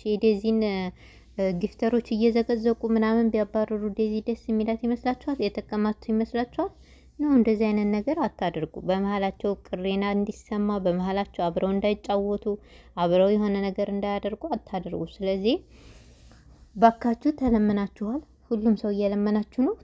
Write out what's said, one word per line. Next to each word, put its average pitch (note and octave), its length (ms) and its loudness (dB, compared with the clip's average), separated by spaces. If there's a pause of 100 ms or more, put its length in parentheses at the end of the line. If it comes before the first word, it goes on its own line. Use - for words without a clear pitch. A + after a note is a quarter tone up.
የዴዚን፣ G#3+ 580 2
እ፣ G#3 120 0 (800)
ጊፍተሮች A3+ 560 0
እየዘቀዘቁ A3+ 800 2
ምናምን A3+ 400 2
ቢያባረሩ G#3+ 640 -2
ዴዚ G#3+ 300 -2
ደስ A#3 220 -6
የሚላት A3 380 -2
ይመስላችኋል? B3 580 -2
የተቀማቱ G#3+ 680 -2
ይመስላችኋል? A#3+ 600 -2 (500)
ኖ፣ D4 120 0
እንደዚህ A3 340 4
አይነት G#3 240 2
ነገር G#3+ 300 0
አታድርጉ። F3 600 -4
በመሀላቸው G3 720 -2 (100)
ቅሬና F#3+ 500 -4
እንዲሰማ፣ G#3 580 -4 (100)
በመሀላቸው F#3 640 -2
አብረው F#3 280 0
እንዳይጫወቱ፣ G3+ 760 -2 (520)
አብረው F3+ 320 4
የሆነ G#3 340 2
ነገር G3 260 -4
እንዳያደርጉ G3+ 600 -4
አታድርጉ። F3+ 580 -6
ስለዚህ G3 460 0 (1200)
ባካችሁ A3+ 600 2
ተለምናችኋል። G#3 840 0 (260)
ሁሉም A3 300 2
ሰው G#3 160 -4
እየለመናችሁ G#3 720 0
ነው። G4 200 0